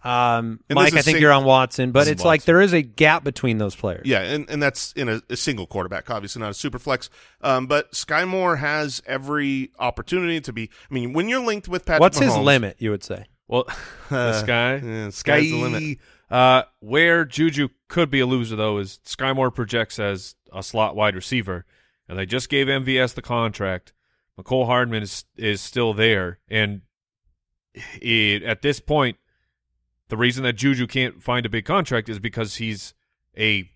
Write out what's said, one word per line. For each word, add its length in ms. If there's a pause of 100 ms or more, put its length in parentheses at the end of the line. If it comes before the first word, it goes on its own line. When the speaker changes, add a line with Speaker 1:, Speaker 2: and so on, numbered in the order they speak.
Speaker 1:
Um, 680
Speaker 2:
And 60
Speaker 1:
Mike, 160
Speaker 2:
this 20
Speaker 1:
I 60
Speaker 2:
is 60
Speaker 1:
think 100
Speaker 2:
same 60
Speaker 1:
you're 120
on 100
Watson, 480
but 100
Speaker 3:
This 60
is 60
Speaker 1:
it's 100
like 180
Speaker 3:
Watson. 120
Speaker 1:
there 80
is 120
a 80
gap 440
between 320
those 180
players. 300
Speaker 2:
Yeah, 160
and, 280
and 140
that's 300
in 160
a, 200
a 60
single 320
quarterback, 420
obviously 320
not 100
a 20
super 260
flex. 300 (320)
Um, 260
but 260
Sky 300
Moore 340
has 480
every 720
opportunity 640
to 140
be. 160 (200)
I 40
mean, 180
when 160
you're 180
linked 220
with 180
Patrick 140
Speaker 1:
What's 200
his 120
Speaker 2:
Mahomes 140
Speaker 1:
limit, 340
you 120
would 120
say? 220 (240)
Speaker 3:
Well, 160 (220)
<laughs> 220
the 80
Speaker 2:
Uh, 160
Speaker 3:
sky. 480
Speaker 2:
yeah, 280
sky's 340
the 60
Speaker 3:
Sky. 120
Speaker 2:
limit. 360 (320)
Speaker 3:
Uh, 340 (160)
where 460
Juju 440 (180)
could 240
be 80
a 60
loser, 300
though, 220
is 260
Sky 300
Moore 160
projects 480
as 380 (180)
a 80
slot 340
wide 200
receiver, 500 (420)
and 120
they 60
just 240
gave 200
M 140
V 160
S 140
the 80
contract. 720 (460)
Mecole 280
Hardman 360
is, 220 (100)
is 240
still 340
there, 540
and 340 (920)
it, 720
at 180
this 180
point, 380 (920)
the 100
reason 260
that 100
Juju 340
can't 340
find 240
a 40
big 160
contract 440
is 100
because 360
he's 380 (440)
a 380